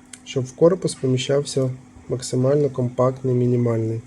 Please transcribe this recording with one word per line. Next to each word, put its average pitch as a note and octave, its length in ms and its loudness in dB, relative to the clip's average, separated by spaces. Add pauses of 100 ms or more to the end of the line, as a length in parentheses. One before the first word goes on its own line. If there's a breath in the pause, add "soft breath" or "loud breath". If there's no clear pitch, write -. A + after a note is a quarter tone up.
(240)
щоб C3 200 -4
в B2+ 80 -12
корпус E3+ 420 2
поміщався C3+ 760 0 (380)
максимально C3 600 0
компактний, B2+ 640 0
мінімальний. A#2 720 0